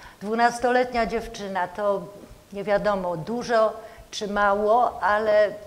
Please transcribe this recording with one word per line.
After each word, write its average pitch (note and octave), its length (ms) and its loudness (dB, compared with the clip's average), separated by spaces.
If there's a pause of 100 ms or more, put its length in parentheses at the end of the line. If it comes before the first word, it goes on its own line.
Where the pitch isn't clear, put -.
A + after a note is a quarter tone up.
(200)
Dwunastoletnia A#3+ 840 0
dziewczyna G3 600 -6
to G3+ 340 -2 (500)
nie G3 120 -10
wiadomo F#3+ 520 0
dużo A3 560 0 (380)
czy G#3 180 -8
mało, G#3 760 2
ale G#3 480 4 (160)